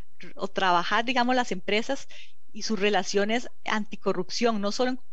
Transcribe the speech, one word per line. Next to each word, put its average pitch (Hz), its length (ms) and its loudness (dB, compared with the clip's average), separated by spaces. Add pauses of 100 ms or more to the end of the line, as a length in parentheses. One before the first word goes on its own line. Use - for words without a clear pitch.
(360)
o - 120 -4
trabajar, 185 560 2
digamos, 247 320 2
las 247 160 2
empresas 208 560 -2 (480)
y 214 60 -6
sus 220 180 0
relaciones 202 680 2 (160)
anticorrupción, 208 960 0
no 202 100 0
solo 254 200 0
en 262 80 -2 (140)